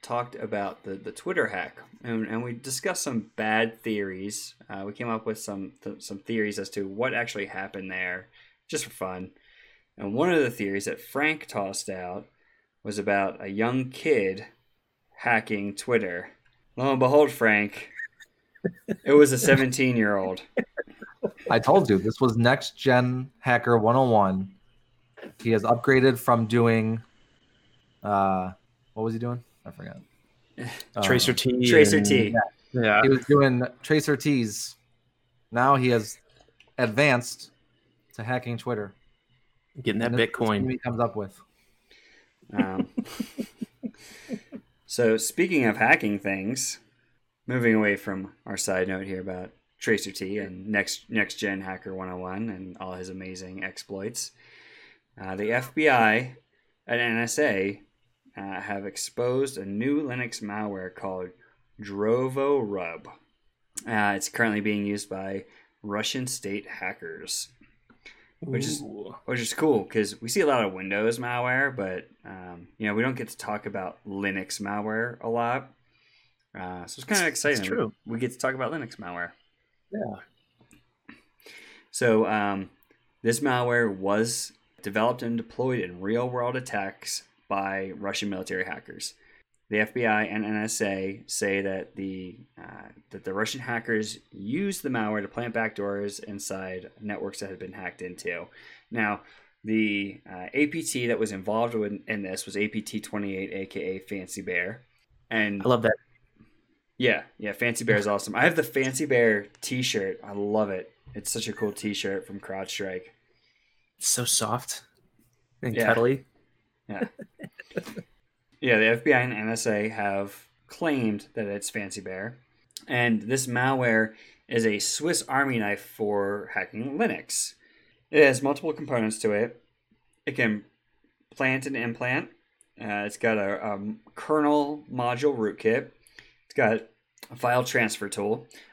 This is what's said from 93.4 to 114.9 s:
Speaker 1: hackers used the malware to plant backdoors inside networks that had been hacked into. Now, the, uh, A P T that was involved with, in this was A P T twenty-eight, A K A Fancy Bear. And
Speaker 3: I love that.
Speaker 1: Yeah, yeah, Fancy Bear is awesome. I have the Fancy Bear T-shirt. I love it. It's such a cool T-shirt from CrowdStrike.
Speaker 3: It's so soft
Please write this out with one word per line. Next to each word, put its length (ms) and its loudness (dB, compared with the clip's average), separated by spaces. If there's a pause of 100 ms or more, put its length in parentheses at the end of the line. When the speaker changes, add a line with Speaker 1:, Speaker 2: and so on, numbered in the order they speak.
Speaker 1:
hackers 580 -2 (120)
used 520 -4
the 60 -4
malware 340 0
to 40 -8
plant 280 -6
backdoors 680 -4
inside 680 -10 (100)
networks 380 -8
that 100 -8
had 80 -12
been 160 -12
hacked 300 -10
into. 440 -8 (440)
Now, 300 -2 (420)
the, 640 -2
uh, 240 -12
A 140 2
P 160 -8
T 240 -4
that 100 2
was 140 -2
involved 420 -2
with, 340 -4
in 140 -4
this 240 -8
was 120 -10
A 100 2
P 140 -8
T 180 -8
twenty-eight, 540 -6
A 120 -6
K 300 -6
A 40 -10
Fancy 440 -10
Bear. 400 -4 (480)
And 320 0
Speaker 3:
I 60 4
love 140 4
that. 120 2 (1040)
Speaker 1:
Yeah, 260 2 (160)
yeah, 140 -6
Fancy 300 -2
Bear 140 4
is 100 0
awesome. 280 -2
I 80 2
have 120 4
the 80 2
Fancy 420 -2
Bear 420 4 (140)
T-shirt. 600 -2
I 80 -14
love 380 0
it. 240 -8 (200)
It's 160 -10
such 200 -4
a 40 -6
cool 200 -4
T-shirt 520 -6
from 140 -14
CrowdStrike. 680 -8 (920)
Speaker 3:
It's 100 -6
so 160 0
soft 600 -2 (800)